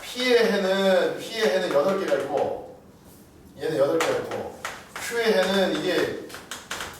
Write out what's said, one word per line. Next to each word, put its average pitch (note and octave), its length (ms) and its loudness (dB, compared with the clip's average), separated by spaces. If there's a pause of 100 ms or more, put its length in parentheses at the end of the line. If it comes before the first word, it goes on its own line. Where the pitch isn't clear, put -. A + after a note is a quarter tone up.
P의 A#3+ 500 2
해는, F#3+ 680 2
P의 A3 300 0
해는 F3+ 260 2
여덟 C#3+ 260 4
개가 - 160 0
있고, - 640 -4 (840)
얘는 D#3 180 -2
여덟 C#3+ 220 2
개가 - 200 0
있고, - 360 -8 (540)
Q의 A3+ 240 2
해는 F#3+ 440 2
이게 - 500 -2 (720)